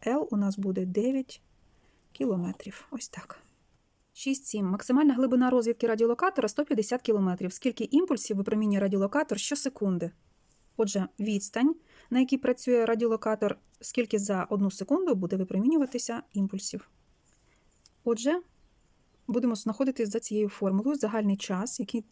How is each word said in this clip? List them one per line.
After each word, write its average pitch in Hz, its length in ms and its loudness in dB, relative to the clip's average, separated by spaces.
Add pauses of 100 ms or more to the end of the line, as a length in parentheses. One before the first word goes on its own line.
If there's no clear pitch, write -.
L 277 240 0
у 208 60 0
нас 202 220 0
буде 190 280 -2
дев'ять 247 560 -2 (720)
кілометрів. 196 800 -4
Ось 254 180 -10
так. - 300 -18 (760)
Шість - 340 -4
сім. 208 200 -2
Максимальна 254 480 4
глибина 254 360 4
розвідки 233 360 2
радіолокатора — 233 640 2
сто 294 160 -2
п'ятдесят 240 380 0
кілометрів. 190 500 0
Скільки 233 320 -4
імпульсів 269 520 2
випромінює 202 440 0
радіолокатор 202 580 0
щосекунди? 196 720 -2 (720)
Отже, 196 260 -2 (100)
відстань, 220 560 0 (360)
на 247 100 2
якій 262 180 2
працює 247 480 2
радіолокатор, 220 720 0 (220)
скільки 220 380 -2
за 196 260 -2
одну 196 260 0
секунду 311 440 0
буде 185 220 -2
випромінюватися 233 880 0 (100)
імпульсів. 196 560 -4 (1160)
Отже, 240 360 0 (840)
будемо 233 280 0
знаходити 233 520 -2
за 214 140 -2
цією 208 280 -2
формулою 202 480 0
загальний 214 400 0
час, 202 440 -4
який 214 320 -6